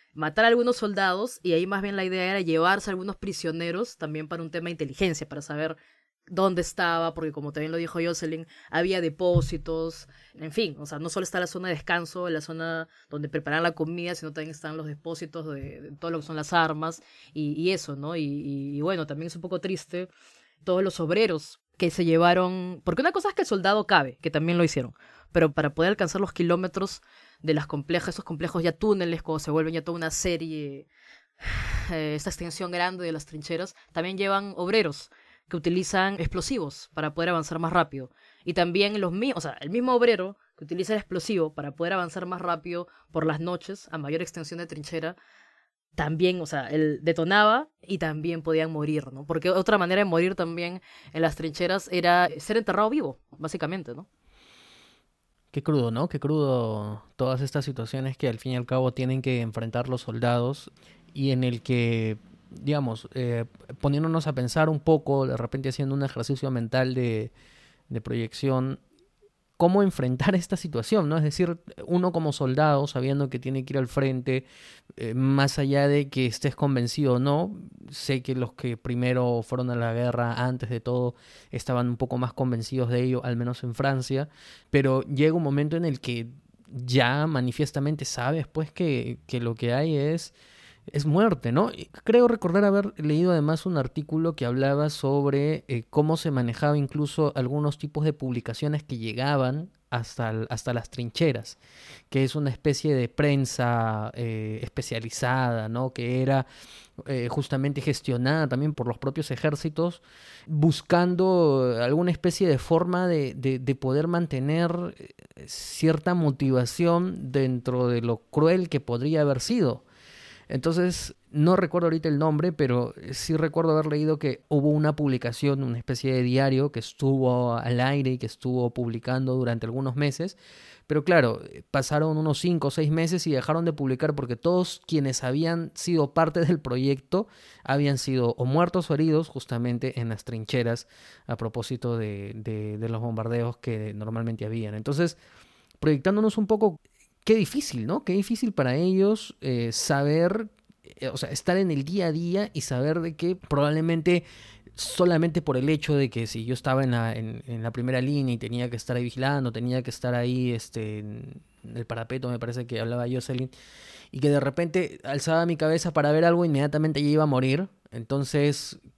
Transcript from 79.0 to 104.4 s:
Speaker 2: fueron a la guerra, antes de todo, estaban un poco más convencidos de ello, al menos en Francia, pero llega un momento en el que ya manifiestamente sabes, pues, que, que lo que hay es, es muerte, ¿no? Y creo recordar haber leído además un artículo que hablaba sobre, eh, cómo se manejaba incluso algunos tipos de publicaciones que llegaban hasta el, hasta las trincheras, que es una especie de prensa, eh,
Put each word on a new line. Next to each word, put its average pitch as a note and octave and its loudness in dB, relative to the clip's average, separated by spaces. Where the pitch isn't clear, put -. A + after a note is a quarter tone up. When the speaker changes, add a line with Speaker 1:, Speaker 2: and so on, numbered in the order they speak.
Speaker 2:
fueron B2+ -4
a A#2+ -2
la A#2 0
guerra, A#2+ 0
antes B2+ -2
de A#2 -4
todo, B2 -2
estaban B2 0
un A#2+ -2
poco B2 -2
más B2 -2
convencidos B2 -2
de B2 2
ello, B2 0
al B2 -2
menos A#2+ -4
en A#2+ -6
Francia, C3+ 0
pero C3+ 4
llega D3 2
un E3+ 0
momento D3 0
en E3+ -2
el D#3+ -2
que A#2 -4
ya B2+ 2
manifiestamente C#3+ 0
sabes, C#3+ -2
pues, D#3 -4
que, B2 -2
que B2+ -2
lo A#2 -2
que A#2 -2
hay D3+ 2
es, D#3 -2
es C#3+ -2
muerte, D#3+ 4
¿no? F#3 2
Y - -14
creo A#3+ 6
recordar G3+ 4
haber G3+ 2
leído D#3 4
además D#3 2
un F3+ 0
artículo D#3 -2
que C3+ -4
hablaba C#3 2
sobre, C#3+ 2
eh, A#2+ -2
cómo D#3 4
se D#3 -2
manejaba C3 2
incluso D3 0
algunos C#3+ -2
tipos D3 -4
de D#3 2
publicaciones C3+ -4
que B2+ -8
llegaban C3 0
hasta A#2 -4
el, A2 -4
hasta A#2+ -4
las A#2 -6
trincheras, A#2+ -2
que C3+ 2
es C3 -2
una D3 0
especie C#3+ 0
de B2 0
prensa, A#2+ 0
eh, A2 -4